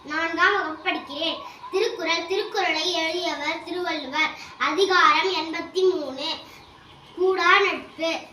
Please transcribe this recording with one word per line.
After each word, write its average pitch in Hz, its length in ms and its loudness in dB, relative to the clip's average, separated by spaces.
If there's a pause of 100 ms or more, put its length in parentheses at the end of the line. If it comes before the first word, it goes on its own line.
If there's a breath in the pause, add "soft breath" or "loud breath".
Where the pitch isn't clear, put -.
நான்காம் 330 480 2
வகுப்பு 349 380 -2
படிக்கிறேன். 302 480 -4 (320 loud breath)
திருக்குறள். 339 560 0
திருக்குறளை 370 680 0
எழுதியவர் 330 720 -2
திருவள்ளுவர். 311 640 -2 (280 loud breath)
அதிகாரம் 339 760 4
எண்பத்தி 330 580 0
மூணு. 302 440 -4 (840 loud breath)
கூடா 370 440 6
நட்பு. 320 580 -2 (140)